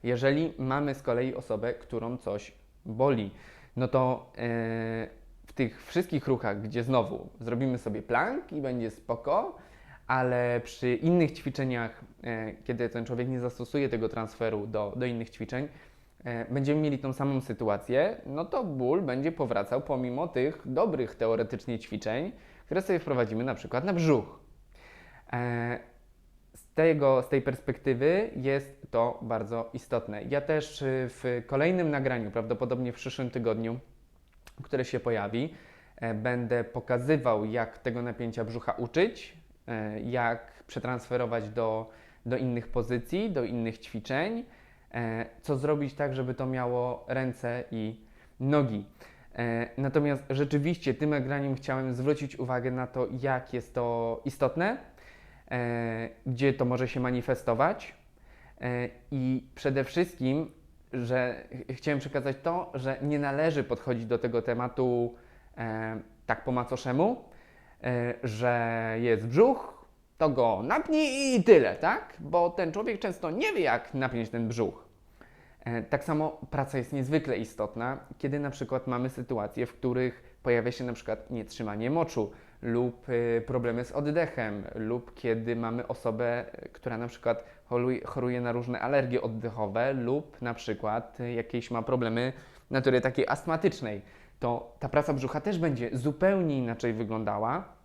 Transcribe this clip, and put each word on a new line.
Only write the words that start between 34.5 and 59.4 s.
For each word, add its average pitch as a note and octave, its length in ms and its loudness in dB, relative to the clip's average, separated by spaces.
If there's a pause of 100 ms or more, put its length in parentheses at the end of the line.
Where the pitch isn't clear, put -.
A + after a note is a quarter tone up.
które B2+ 220 0
się B2 140 -2
pojawi, A2+ 540 0 (420)
e, A2+ 180 -4
będę A#2+ 500 0
pokazywał, B2 840 2
jak A2+ 320 -2
tego A#2+ 240 -4
napięcia A#2 440 -4
brzucha A2+ 260 -4
uczyć, E3+ 640 0 (300)
e, G#2+ 340 -4
jak A#2+ 640 -2
przetransferować A#2+ 840 -2
do, A2 400 -2 (360)
do B2 120 0
innych A#2+ 300 0
pozycji, B2 640 0
do C#3 120 0
innych A2+ 360 -2
ćwiczeń, E3+ 640 -4 (480)
e, A#2 320 -2 (160)
co C#3+ 160 0
zrobić D3 360 0
tak, C#3+ 220 -2
żeby B2+ 180 -2
to C3 120 -4
miało B2 640 -2
ręce B2 640 -2
i A2 340 -4 (340)
nogi. C3 460 4 (520)
E, A#2 400 0
natomiast C#3 520 2
rzeczywiście C#3+ 640 2
tym D3+ 160 0
nagraniem C#3 460 0
chciałem C3 400 -2
zwrócić C#3 440 0
uwagę B2+ 320 0
na B2+ 160 -2
to, B2+ 200 0 (140)
jak C3 320 -2
jest - 220 -6
to A#2 500 0
istotne, D#3+ 520 0 (760)
e, A#2 580 -2 (160)
gdzie C3+ 280 4
to C#3 120 2
może B2 220 2
się B2+ 120 -4
manifestować, B2 960 0 (680)
e, B2 280 -2 (220)
i C3 440 0